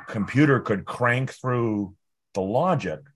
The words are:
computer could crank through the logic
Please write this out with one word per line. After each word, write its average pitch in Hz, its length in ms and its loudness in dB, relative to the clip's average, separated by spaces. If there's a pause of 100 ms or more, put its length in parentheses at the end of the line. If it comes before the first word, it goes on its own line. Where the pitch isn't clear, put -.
computer 123 540 2
could 98 240 -2
crank 123 460 0
through 110 640 -2 (400)
the 98 80 -2
logic 107 580 0 (160)